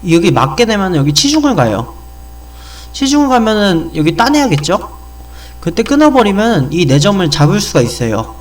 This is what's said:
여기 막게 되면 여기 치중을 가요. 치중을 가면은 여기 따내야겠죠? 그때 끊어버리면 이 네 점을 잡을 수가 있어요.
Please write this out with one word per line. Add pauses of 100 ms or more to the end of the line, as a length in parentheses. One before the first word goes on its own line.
여기
막게
되면
여기
치중을
가요. (960)
치중을
가면은
여기
따내야겠죠? (640)
그때
끊어버리면
이
네
점을
잡을
수가
있어요.